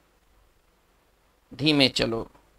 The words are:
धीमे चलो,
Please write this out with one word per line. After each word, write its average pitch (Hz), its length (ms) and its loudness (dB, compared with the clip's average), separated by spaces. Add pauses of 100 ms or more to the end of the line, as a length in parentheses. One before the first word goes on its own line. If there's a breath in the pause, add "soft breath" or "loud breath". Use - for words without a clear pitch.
(1500)
धीमे 143 380 2
चलो, 113 320 -2 (380)